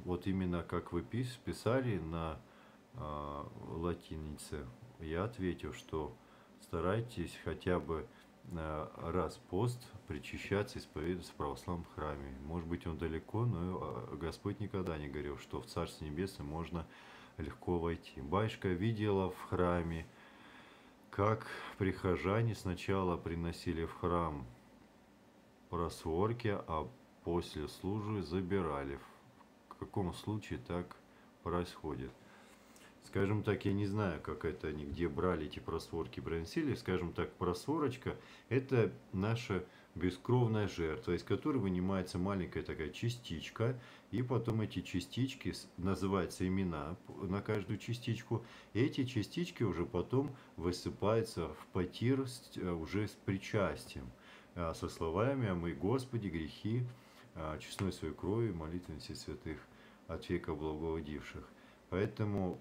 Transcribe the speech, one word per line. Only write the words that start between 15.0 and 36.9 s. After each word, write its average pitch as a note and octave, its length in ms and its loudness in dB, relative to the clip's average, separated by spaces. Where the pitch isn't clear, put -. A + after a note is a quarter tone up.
говорил, C#2+ 300 -4
что - 240 -6
в A#1+ 40 -12
Царство - 380 -2
Небесное D#2 420 -2
можно E2 400 -2
легко E2+ 420 0
войти. E2 400 -2
Батюшка F#2+ 480 2
видела G2 640 4
в - 120 -10
храме, F2 600 2
как G#2+ 360 4
прихожане F#2+ 800 4
сначала F#2 600 2
приносили E2 680 -2
в D#2+ 80 -8
храм E2 520 2
просворки, F2 880 0
а D#2 220 0
после E2+ 460 0
службы G#2 520 -2
забирали. D#2+ 800 0
В - 60 -16
каком F#2 380 -2
случае G2+ 540 -4
так F2 300 -2
происходит? D#2+ 720 -2
Скажем G2 380 2
так, G#2 200 2
я G2+ 100 4
не G2+ 120 2
знаю, G2 360 2
как D2+ 220 -4
это D#2+ 240 -2
они, D2+ 180 -2
где D#2+ 220 0
брали D#2+ 380 2
эти - 140 -8
просворки, D#2+ 600 -4
приносили. E2+ 540 0
Скажем F2+ 400 0